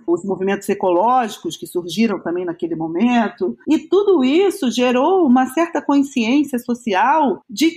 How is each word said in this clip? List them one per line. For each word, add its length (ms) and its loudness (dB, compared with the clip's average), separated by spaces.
os 200 -2
movimentos 440 -4
ecológicos 880 0
que 80 -16
surgiram 560 -2
também 240 -6
naquele 300 -6
momento, 840 -2
e 100 2
tudo 460 2
isso 440 0
gerou 560 2
uma 220 4
certa 340 -2
consciência 800 0
social 920 0
de 280 0